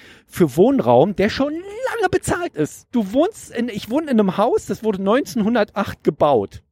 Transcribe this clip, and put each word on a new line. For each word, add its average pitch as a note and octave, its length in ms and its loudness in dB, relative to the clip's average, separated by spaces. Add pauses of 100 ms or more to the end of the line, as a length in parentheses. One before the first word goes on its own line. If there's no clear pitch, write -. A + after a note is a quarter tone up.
(260)
für C#3 300 0
Wohnraum, F3+ 600 4
der G3 120 2
schon C#4+ 240 -2
lange G4+ 580 -4
bezahlt F4 440 -4
ist. - 380 -6
Du G3+ 200 -2
wohnst E4 380 0
in, A#3+ 180 -4
ich G#3 220 -10
wohne D4 200 -2
in A3 100 2
einem F#3 160 2
Haus, C#4 300 0
das - 180 -8
wurde G3 180 -2
neunzehnhundertacht A3 1000 -2
gebaut. C#3+ 680 0